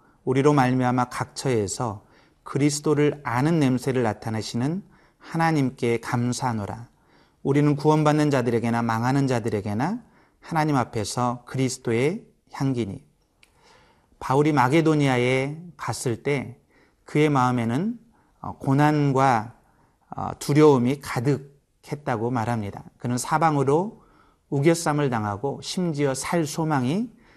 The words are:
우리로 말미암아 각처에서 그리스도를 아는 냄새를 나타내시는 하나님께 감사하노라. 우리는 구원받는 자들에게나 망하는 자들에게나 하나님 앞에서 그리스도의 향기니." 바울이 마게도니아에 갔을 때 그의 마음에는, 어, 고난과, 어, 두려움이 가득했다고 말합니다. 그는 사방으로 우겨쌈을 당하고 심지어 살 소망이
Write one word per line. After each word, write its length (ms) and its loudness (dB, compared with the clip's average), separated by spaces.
우리로 260 4
말미암아 540 2
각처에서 1000 -4
그리스도를 800 0
아는 380 2
냄새를 420 0
나타내시는 800 -4
하나님께 840 0
감사하노라. 880 -4
우리는 320 2
구원받는 540 2
자들에게나 540 0
망하는 420 0
자들에게나 800 -2
하나님 340 0
앞에서 720 -2
그리스도의 760 -2
향기니." 520 -4
바울이 340 2
마게도니아에 1040 2
갔을 460 -6
때 380 -4
그의 260 2
마음에는, 680 0
어, 180 -12
고난과, 960 2
어, 220 -8
두려움이 600 4
가득했다고 1300 -6
말합니다. 540 -4
그는 200 -4
사방으로 840 0
우겨쌈을 580 2
당하고 540 -4
심지어 500 -2
살 320 -2
소망이 680 -2